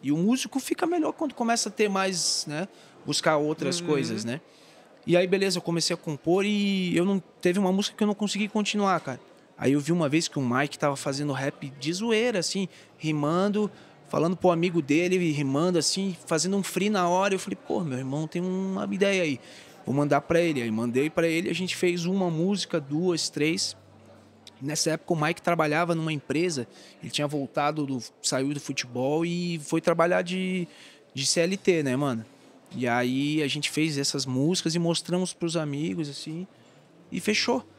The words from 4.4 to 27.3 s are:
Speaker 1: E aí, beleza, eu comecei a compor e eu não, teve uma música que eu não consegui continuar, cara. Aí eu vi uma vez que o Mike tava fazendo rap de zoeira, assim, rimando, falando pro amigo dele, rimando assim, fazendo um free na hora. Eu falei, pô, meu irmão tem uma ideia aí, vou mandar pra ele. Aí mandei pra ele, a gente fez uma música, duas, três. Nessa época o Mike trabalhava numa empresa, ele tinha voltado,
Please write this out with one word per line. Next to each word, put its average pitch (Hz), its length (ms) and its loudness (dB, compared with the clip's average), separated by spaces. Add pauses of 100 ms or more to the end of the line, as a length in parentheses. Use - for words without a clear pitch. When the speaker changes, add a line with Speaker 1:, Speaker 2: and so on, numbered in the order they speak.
Speaker 1:
E 170 100 4
aí, 180 120 4
beleza, 190 300 2
eu 165 40 -8
comecei 170 320 0
a - 20 -8
compor 170 480 0
e 196 520 2
eu 170 80 4
não, 196 180 2 (180)
teve 180 200 2
uma 185 100 4
música 190 260 0
que - 60 0
eu 208 60 2
não 208 80 2
consegui 208 320 -2
continuar, 202 500 0
cara. 127 220 -8 (360)
Aí 131 180 2
eu 147 60 2
vi 143 120 0
uma 170 160 2
vez 160 180 2
que - 140 -4
o - 20 0
Mike 131 340 0
tava 143 200 0
fazendo 143 360 -4
rap 139 460 -4
de 139 140 -4
zoeira, 220 480 0
assim, 185 260 -2 (300)
rimando, 180 760 0 (380)
falando 165 300 2
pro 180 120 6
amigo 170 300 2
dele, 165 380 2 (120)
rimando 147 480 2
assim, 190 380 -2 (100)
fazendo 175 300 0
um 196 60 0
free 190 260 -2
na 196 180 2
hora. 190 280 2
Eu 190 40 -2
falei, 190 200 -6 (100)
pô, - 120 0
meu 139 180 -2
irmão 135 280 -4
tem 175 140 -4
uma 190 500 -2
ideia 196 320 2
aí, 147 160 0 (460)
vou 123 100 -2
mandar 143 280 4
pra 170 180 2
ele. 156 220 2
Aí 117 80 -2
mandei 120 400 0
pra 170 180 2
ele, 165 220 0
a 170 40 0
gente 180 220 -4
fez 175 300 0
uma 185 240 0
música, 175 500 0
duas, 156 480 0
três. 156 480 -2 (840)
Nessa 147 320 -2
época 160 220 -2
o - 100 -2
Mike 170 160 0
trabalhava 165 540 2
numa 160 180 -2
empresa, 147 560 -2 (340)
ele 151 80 -10
tinha 147 160 -2
voltado, 147 600 -2